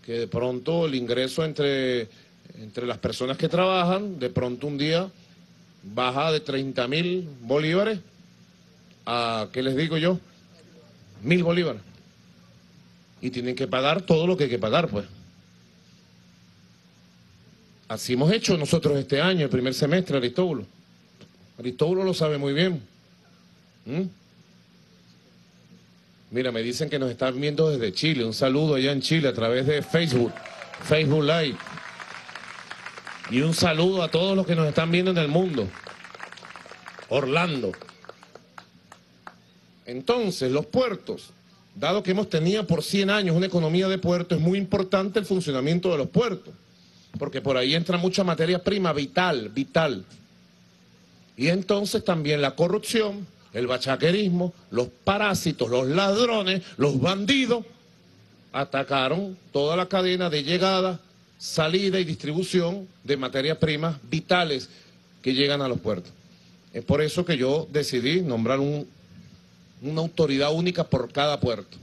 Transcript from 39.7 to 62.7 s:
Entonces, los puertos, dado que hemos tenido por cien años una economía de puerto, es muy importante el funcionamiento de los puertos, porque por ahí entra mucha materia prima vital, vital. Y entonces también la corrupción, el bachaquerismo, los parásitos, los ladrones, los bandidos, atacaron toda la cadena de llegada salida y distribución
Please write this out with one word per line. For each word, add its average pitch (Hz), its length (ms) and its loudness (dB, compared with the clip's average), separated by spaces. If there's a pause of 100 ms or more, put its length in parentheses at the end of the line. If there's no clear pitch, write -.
Entonces, 135 680 0
los 147 140 0
puertos, - 640 -2 (460)
dado 185 280 -2
que 185 80 0
hemos 202 180 0
tenido 180 380 2
por - 160 2
cien 196 260 2
años 196 260 2
una 180 100 4
economía 175 420 2
de 190 100 2
puerto, 175 380 0
es 151 60 0
muy 180 160 4
importante 196 640 0
el 190 60 -4
funcionamiento 175 680 0
de 160 60 2
los 131 120 -2
puertos, 202 440 0 (640)
porque 135 220 -6
por 131 160 0
ahí 131 180 2
entra 170 240 0
mucha 185 280 0
materia 170 360 2
prima 190 300 0
vital, 143 560 0
vital. 135 560 0 (1300)
Y 131 100 0
entonces 202 560 0
también 151 380 0
la 135 140 0
corrupción, 202 680 0 (280)
el 120 120 -2
bachaquerismo, 170 880 2 (180)
los 123 180 0 (160)
parásitos, 196 640 0
los 127 180 2
ladrones, 196 760 2 (120)
los 143 240 2
bandidos, 220 680 2 (840)
atacaron 139 840 -2 (160)
toda 147 240 2
la 185 100 0
cadena 185 420 0
de 151 140 0
llegada 185 560 2 (420)
salida 185 580 0
y 180 40 2
distribución 175 840 -2 (160)